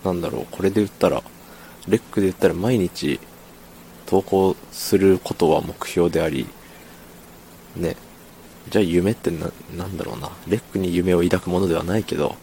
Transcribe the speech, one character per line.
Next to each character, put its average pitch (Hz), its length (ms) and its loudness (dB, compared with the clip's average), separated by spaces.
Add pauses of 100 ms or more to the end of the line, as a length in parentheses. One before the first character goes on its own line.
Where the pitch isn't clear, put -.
な 92 100 0
ん 87 80 -4
だ 78 80 -4
ろ 113 100 -6
う、 - 100 -8
こ - 120 -8
れ 98 80 2
で 98 60 -2
言 104 100 2
っ - 40 -10
た - 200 2
ら、 - 120 -2 (640)
レ 104 120 0
ッ - 20 -4
ク - 200 -6
で 95 80 2
言 90 60 -2
っ - 20 -14
た 95 120 2
ら 82 60 0
毎 110 240 0
日 85 420 -4 (880)
投 95 160 2
稿 95 340 2 (160)
す - 240 0
る 95 260 6
こ - 120 -6
と 80 160 4
は 76 100 4
目 82 260 -10
標 87 220 0
で 82 140 0
あ 80 80 0
り、 67 160 -6 (1300)
ね。 85 180 -4 (760)
じ 104 80 2
ゃ - 20 4
あ - 20 4
夢 87 280 2
っ 120 40 -2
て - 160 -4
な-、 82 200 -6 (260)
な 90 80 -8
ん 92 140 -10
だ - 60 -6
ろ - 100 -10
う - 40 -12
な。 - 120 -10 (180)
レ 98 80 2
ッ - 40 -4
ク - 180 -8
に 90 160 -2
夢 90 200 2
を 87 80 4
抱 90 180 2
く 87 100 -8
も 90 100 0
の 95 80 0
で 82 60 2
は 82 100 -2
な 95 140 0
い 104 60 -2
け - 120 -6
ど 76 260 -2